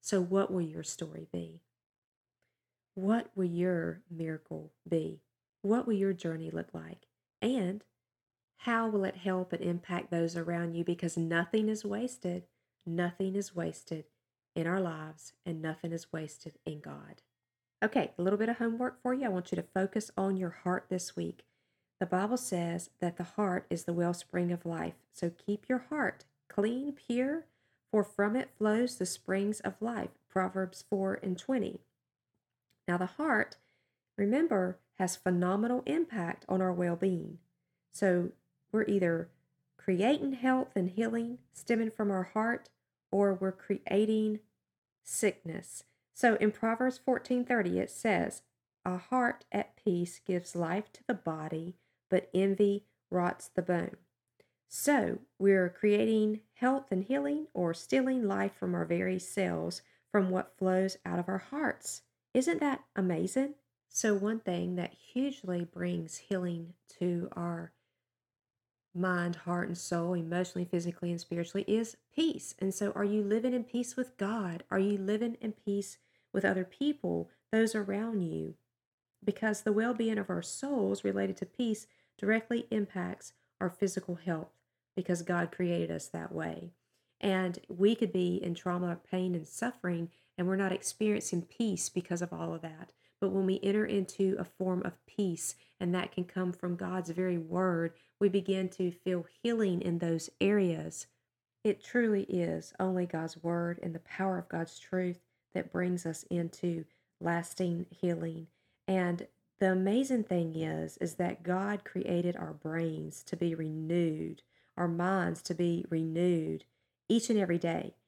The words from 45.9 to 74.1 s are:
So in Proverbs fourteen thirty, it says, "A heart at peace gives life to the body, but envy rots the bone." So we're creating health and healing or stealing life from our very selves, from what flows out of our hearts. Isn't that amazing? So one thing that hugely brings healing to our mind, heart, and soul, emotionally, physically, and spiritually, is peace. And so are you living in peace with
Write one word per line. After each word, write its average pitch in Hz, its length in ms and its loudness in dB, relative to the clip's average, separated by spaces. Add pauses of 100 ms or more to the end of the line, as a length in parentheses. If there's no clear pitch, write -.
So 233 220 6
in 208 140 6
Proverbs 233 480 0
fourteen 247 460 0
thirty, 190 340 2
it - 120 -2
says, - 520 0 (420)
"A 180 140 -2
heart 247 520 0
at - 260 -4
peace 175 420 0
gives 175 360 -4
life 175 380 -2
to - 140 -20
the 226 80 0
body, 160 600 -6 (340)
but - 240 2
envy 196 500 4 (260)
rots 180 380 0
the - 140 -2
bone." 175 340 0 (720)
So - 520 2 (180)
we're 190 320 6
creating 214 720 4 (140)
health 269 380 2
and 190 120 2
healing 285 500 0
or 170 180 0
stealing 254 560 2
life 196 260 0
from 180 200 -2
our 170 100 2
very 185 340 0
selves, 175 600 -2 (300)
from 196 180 4
what 185 300 -2
flows 190 480 2
out 175 120 -2
of 175 100 -2
our 165 100 -2
hearts. - 640 -6 (320)
Isn't 311 260 2
that 269 240 0 (100)
amazing? 190 600 0 (340)
So - 260 2
one 208 260 0
thing 180 360 -2
that 180 160 -4
hugely 190 720 -4
brings 175 540 -4
healing 175 560 -4 (240)
to 175 340 0
our 170 400 -6 (1200)
mind, 175 420 0
heart, 175 320 -2
and 175 100 -6
soul, 175 360 -2
emotionally, 175 500 -2
physically, 175 460 -2
and 170 100 -2
spiritually, 170 480 -4
is 220 280 0 (180)
peace. - 440 -2
And 190 160 0
so 202 180 -2
are 208 120 -2
you 208 180 2
living 226 320 2
in 247 100 0
peace 240 320 -4
with 254 200 -4